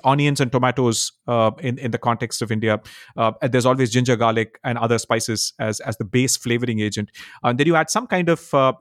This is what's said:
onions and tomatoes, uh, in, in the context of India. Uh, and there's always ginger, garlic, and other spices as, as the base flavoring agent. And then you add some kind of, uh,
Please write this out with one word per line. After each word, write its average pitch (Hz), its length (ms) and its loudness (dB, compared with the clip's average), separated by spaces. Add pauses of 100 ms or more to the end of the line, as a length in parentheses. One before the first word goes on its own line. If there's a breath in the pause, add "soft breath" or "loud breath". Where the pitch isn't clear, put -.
onions 143 360 2
and 127 120 0
tomatoes, 123 600 0 (160)
uh, 113 320 2
in, 127 200 -4
in 120 120 -4
the 117 60 -2
context 117 440 -4
of 110 100 -4
India. 110 280 0 (380 loud breath)
Uh, 113 140 2 (100)
and 131 100 0
there's 123 140 2
always 127 240 2
ginger, 123 260 2
garlic, 113 480 0
and 120 140 -4
other 113 220 0
spices - 580 -4
as, 110 220 -4
as - 180 -8
the 113 80 -8
base 127 300 0
flavoring 120 440 -2
agent. 107 320 -4 (320 loud breath)
And 123 140 0
then 143 80 2
you 165 100 4
add 160 140 0
some - 180 -4
kind 180 220 0
of, - 240 -2
uh, 135 280 4